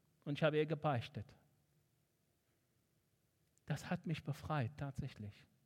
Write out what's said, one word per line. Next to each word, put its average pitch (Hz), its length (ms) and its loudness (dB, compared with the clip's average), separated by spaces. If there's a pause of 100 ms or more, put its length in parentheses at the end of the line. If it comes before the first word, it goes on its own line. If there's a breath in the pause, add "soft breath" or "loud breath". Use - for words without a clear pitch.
(260)
und 143 80 -2
ich 165 100 2
habe 151 140 6
ihr 156 80 6
gebeichtet. 147 680 -2 (2250)
Das - 220 -4
hat 180 160 -2
mich 156 160 -2
befreit, 143 540 0
tatsächlich. 135 720 -6 (180)